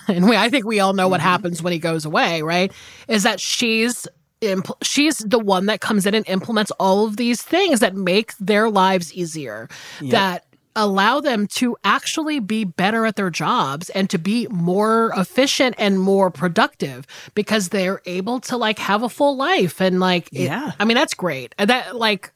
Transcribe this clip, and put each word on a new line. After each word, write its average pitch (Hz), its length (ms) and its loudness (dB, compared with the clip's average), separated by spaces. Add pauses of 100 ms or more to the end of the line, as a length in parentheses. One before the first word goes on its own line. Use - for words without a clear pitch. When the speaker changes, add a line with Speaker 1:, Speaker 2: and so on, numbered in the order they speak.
Speaker 1:
<laughs> - 60 -4
and 185 200 4
we, 233 80 6
I 214 120 4
think 233 160 0
we 214 160 0
all 190 120 2
know 185 160 2
what 180 120 2
Speaker 2:
Mm-hmm. 175 80 2
Speaker 1:
happens 175 340 0
when 180 100 -2
he 170 60 -2
goes 165 260 -2
away, 170 380 0
right? 180 300 0 (360)
Is 214 160 2
that 214 160 0
she's 226 680 -2 (340)
impl-, 196 420 -2
she's 294 360 0
the 220 200 0
one 196 280 2
that 208 140 0
comes 202 260 0
in 202 80 2
and 220 140 0
implements 208 500 -2
all 190 280 4
of 208 100 -4
these 240 260 0
things 330 380 2
that 190 160 2
make 196 420 0
their 214 320 2
lives 190 440 2
easier, 143 540 -8 (320)
Speaker 2:
Yep. 139 120 -6
Speaker 1:
that 196 340 2 (280)
allow 208 460 2
them 233 260 0
to - 380 -2
actually 294 560 0
be 220 240 -2
better 202 400 0
at 220 120 0
their 196 120 -2
jobs 165 600 -2
and 190 180 -2
to - 80 -2
be 196 320 -2
more 208 680 0
efficient 254 580 0
and 196 240 2
more 196 300 4
productive 170 760 -2 (280)
because 208 340 0
they're 190 380 -2
able 190 340 -4
to, - 160 -6
like, 220 220 -2
have 214 240 0
a 240 80 -2
full 285 260 0
life. 269 460 0
And, 185 180 2
like, 180 320 0
it, 180 120 -2
Speaker 2:
Yeah. 220 360 -4
Speaker 1:
I 208 60 2
mean, 233 80 2
that's 302 180 0
great. 135 460 -6
And 208 100 2
that, 233 280 -2
like, 214 400 -2